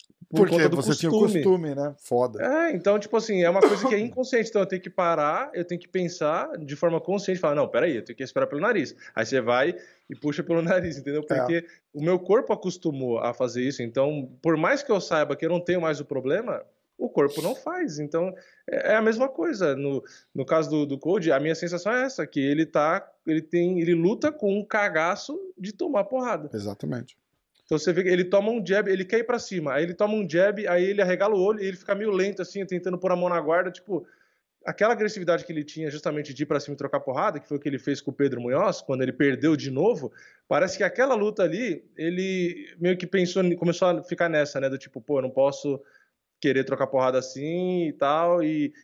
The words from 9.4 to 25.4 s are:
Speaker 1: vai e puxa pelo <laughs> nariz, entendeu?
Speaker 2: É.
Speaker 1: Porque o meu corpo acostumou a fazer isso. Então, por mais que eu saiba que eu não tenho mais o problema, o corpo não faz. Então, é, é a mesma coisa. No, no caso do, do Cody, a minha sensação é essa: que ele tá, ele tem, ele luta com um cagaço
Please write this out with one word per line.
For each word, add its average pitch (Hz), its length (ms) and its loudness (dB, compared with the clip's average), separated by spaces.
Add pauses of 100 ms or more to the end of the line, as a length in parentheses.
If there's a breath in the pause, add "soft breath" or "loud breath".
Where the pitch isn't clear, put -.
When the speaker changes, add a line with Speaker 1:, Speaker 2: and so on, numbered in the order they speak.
Speaker 1:
vai 127 340 2 (340 loud breath)
e - 60 -12
puxa 147 300 -4
pelo 165 160 2
<laughs> - 20 -2
nariz, 175 360 0
entendeu? 143 240 -4
Speaker 2:
É. 151 120 -2
Speaker 1:
Porque 165 320 0 (260 loud breath)
o 147 100 -8
meu 180 180 2
corpo 196 320 2
acostumou 143 680 -4
a 117 160 -2
fazer 123 280 -2
isso. 131 200 -2
Então, 135 480 -2 (120)
por 165 140 2
mais 185 260 2
que - 100 -2
eu 196 80 2
saiba 151 340 0
que 139 120 -6
eu 160 40 0
não 175 100 0
tenho 175 200 0
mais 156 180 0
o 143 60 -10
problema, 143 580 -2 (360)
o 240 100 -4
corpo 143 320 2
não 185 140 0
faz. 302 440 -4
Então, 165 360 -2 (340 loud breath)
é, - 240 0
é 214 40 6
a 220 60 4
mesma 226 280 2
coisa. 233 460 0
No, 139 260 -2 (320 loud breath)
no 135 100 -4
caso 160 240 2
do, 151 160 2
do 139 140 -4
Cody, 165 340 0
a 139 80 4
minha 156 140 0
sensação 175 380 -4
é 254 100 0
essa: 254 240 -4
que 143 140 -4
ele 143 260 2
tá, 160 420 0 (180)
ele 160 140 0
tem, 175 400 0
ele 170 140 2
luta 196 380 2
com 208 260 -2
um 208 60 -4
cagaço 196 720 -2 (180)